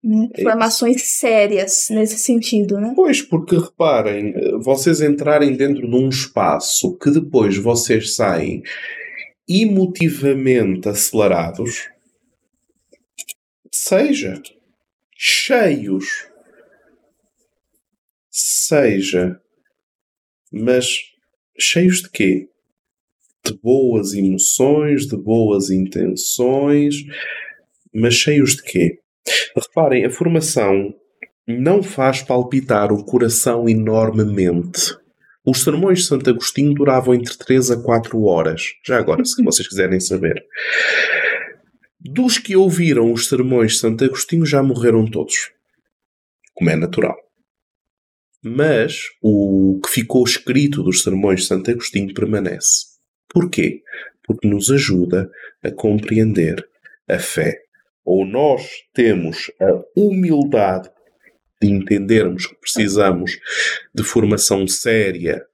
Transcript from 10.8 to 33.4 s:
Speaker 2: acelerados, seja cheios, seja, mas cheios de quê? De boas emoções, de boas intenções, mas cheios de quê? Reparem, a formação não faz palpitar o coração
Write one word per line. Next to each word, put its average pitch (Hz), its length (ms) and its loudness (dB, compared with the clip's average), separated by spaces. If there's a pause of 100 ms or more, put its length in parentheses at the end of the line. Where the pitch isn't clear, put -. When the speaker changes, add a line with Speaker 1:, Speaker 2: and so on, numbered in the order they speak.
Speaker 2:
acelerados, 101 1000 -2 (1800)
seja 190 680 -2 (760)
cheios, 139 1120 -2 (2000)
seja, 95 1080 0 (1120)
mas 123 480 0 (600)
cheios 180 420 2
de - 80 -18
quê? - 380 0 (960)
De 110 160 -6
boas 117 520 2
emoções, 131 920 2
de 110 100 -6
boas 104 520 2
intenções, 123 1300 0 (1000)
mas 117 220 2
cheios 147 400 2
de - 80 -18
quê? - 360 0 (560)
Reparem, 131 500 0
a 123 60 0
formação 117 840 0 (540)
não 143 340 2
faz 135 400 -2
palpitar 123 680 0
o 104 120 0
coração 117 640 0